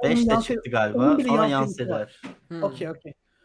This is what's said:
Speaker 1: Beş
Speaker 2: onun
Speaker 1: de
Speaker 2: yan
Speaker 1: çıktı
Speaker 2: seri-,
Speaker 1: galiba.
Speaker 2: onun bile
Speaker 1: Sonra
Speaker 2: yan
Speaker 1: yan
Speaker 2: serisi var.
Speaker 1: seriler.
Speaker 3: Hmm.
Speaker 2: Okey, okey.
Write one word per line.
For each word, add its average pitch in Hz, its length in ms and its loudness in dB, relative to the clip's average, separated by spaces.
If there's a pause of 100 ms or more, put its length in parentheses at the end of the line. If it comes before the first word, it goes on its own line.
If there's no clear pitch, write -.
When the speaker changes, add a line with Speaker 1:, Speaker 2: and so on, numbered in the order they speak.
Speaker 1:
Beş 240 140 4
Speaker 2:
onun 233 100 4
Speaker 1:
de 220 40 4
Speaker 2:
yan 226 80 4
Speaker 1:
çıktı 233 240 -4
Speaker 2:
seri-, 123 80 -8
Speaker 1:
galiba. 107 260 0
Speaker 2:
onun 285 200 4
bile 254 100 0
Speaker 1:
Sonra 233 140 4
Speaker 2:
yan - 60 2
Speaker 1:
yan 139 180 0
Speaker 2:
serisi 131 260 -6
var. 107 300 -8
Speaker 1:
seriler. - 140 -16 (120)
Speaker 3:
Hmm. 165 140 -10
Speaker 2:
Okey, 151 280 -6
okey. 156 220 -16 (320)